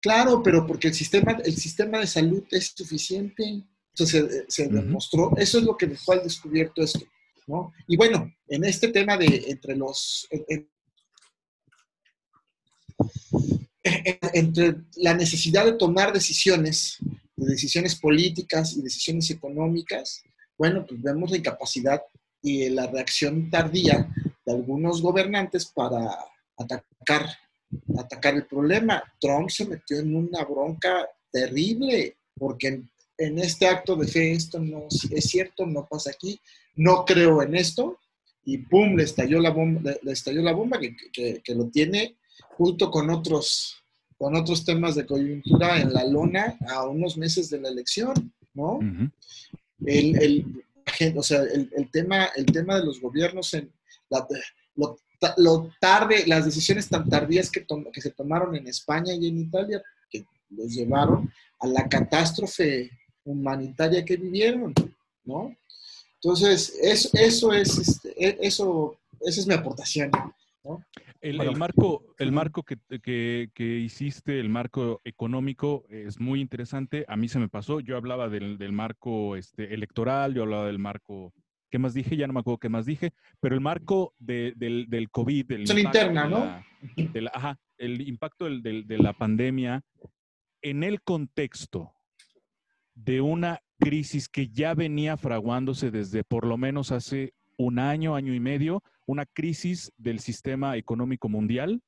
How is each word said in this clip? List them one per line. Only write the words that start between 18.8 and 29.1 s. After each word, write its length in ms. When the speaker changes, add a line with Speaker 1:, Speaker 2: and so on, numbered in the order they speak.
Speaker 1:
decisiones 500
económicas, 920
bueno, 280
pues 160
vemos 300
la 60
incapacidad 640
y 260
la 180
reacción 600
tardía 600
de 80
algunos 480
gobernantes 640
para 440
atacar, 720
atacar 380
el 100
problema. 580